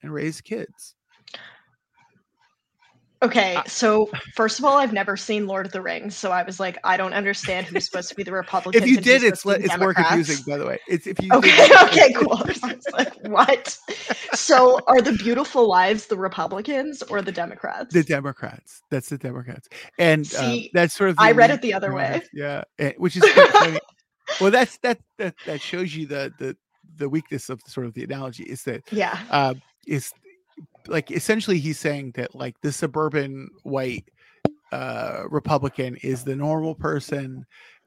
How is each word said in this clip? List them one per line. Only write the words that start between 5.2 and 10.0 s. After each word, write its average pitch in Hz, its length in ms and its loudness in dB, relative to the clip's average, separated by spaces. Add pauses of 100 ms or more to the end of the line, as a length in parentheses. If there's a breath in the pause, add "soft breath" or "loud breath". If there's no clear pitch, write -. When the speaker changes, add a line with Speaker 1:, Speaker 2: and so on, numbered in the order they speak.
Speaker 2:
Lord 190 180 -6
of 185 80 -12
the 190 80 -8
Rings, 175 360 -8
so 190 160 -4
I 180 100 0
was 185 160 -12
like, 185 260 -6
"I 185 140 0
don't 185 160 -4
understand 196 520 -4
who's 359 200 -6
supposed 180 240 -8
to - 40 -16
be 196 100 -10
the 208 60 -12
Speaker 1:
<laughs> - 20 -8
If - 20 -6
Speaker 2:
Republicans 190 560 2
Speaker 1:
you 262 60 8
Speaker 2:
and 180 80 -2
Speaker 1:
did, 254 180 6
Speaker 2:
who's 226 80 4
Speaker 1:
it's 185 120 -2
Speaker 2:
supposed 196 180 0
to - 20 -4
Speaker 1:
le-, 196 60 0
Speaker 2:
be 170 40 0
Speaker 1:
it's 170 60 -2
more 190 160 2
Speaker 2:
Democrats." 165 140 2